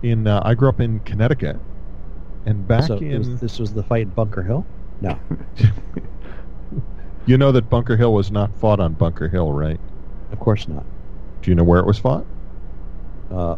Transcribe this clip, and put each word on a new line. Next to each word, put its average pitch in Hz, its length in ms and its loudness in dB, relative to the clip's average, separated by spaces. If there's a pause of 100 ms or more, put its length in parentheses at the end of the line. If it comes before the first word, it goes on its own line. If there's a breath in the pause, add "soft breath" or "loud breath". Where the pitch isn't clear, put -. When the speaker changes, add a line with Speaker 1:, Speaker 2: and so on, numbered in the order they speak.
Speaker 1:
in, 113 240 2
uh, 104 180 4
I 110 80 4
grew 131 160 4
up 127 100 0
in 117 200 0
Connecticut, 107 580 0 (880)
and 101 220 -2
back 117 160 4
Speaker 2:
So 110 140 0
it 139 200 -2
was, 110 120 -2
Speaker 1:
in 123 80 -4
Speaker 2:
this 117 220 -4
was 104 140 -2
the 107 100 -2
fight 117 240 0
at 92 80 -8
Bunker 104 280 0
Hill? 123 200 0 (380)
No. 87 220 -2
Speaker 1:
<laughs> - 60 -8 (2000 loud breath)
You 131 120 8
know 139 140 6
that 113 180 2
Bunker 117 260 2
Hill 117 160 6
was 98 160 2
not 101 240 0
fought 107 260 4
on 82 140 2
Bunker 82 340 0
Hill, 87 240 0
right? 76 280 -2 (520)
Speaker 2:
Of - 80 -6
course 104 280 2
not. 76 180 -4 (560)
Speaker 1:
Do - 80 0
you 90 60 6
know 85 80 6
where 87 160 8
it 92 80 2
was 101 100 4
fought? 139 260 0 (1080)
Speaker 2:
Uh, 87 260 -2